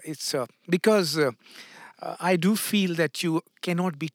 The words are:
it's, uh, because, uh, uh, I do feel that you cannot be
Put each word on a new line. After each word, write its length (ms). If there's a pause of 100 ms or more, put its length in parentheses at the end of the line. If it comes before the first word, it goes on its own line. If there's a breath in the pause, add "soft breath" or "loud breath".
it's, 300
uh, 120 (220)
because, 500
uh, 140 (680 loud breath)
uh, 200
I 160
do 200
feel 380
that 280
you 200 (200)
cannot 360
be 160